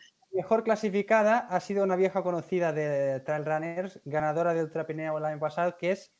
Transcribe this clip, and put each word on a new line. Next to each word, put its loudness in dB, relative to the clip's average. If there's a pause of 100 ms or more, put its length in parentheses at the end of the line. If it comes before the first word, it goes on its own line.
(360)
mejor 2
clasificada 2
ha 0
sido 0
una 2
vieja 2
conocida 0
de 0
Trail -4
Runners, -4
ganadora 0
del 0
Ultra -6
Pirineo -4
el -4
año -4
pasado, -2
que 0
es -6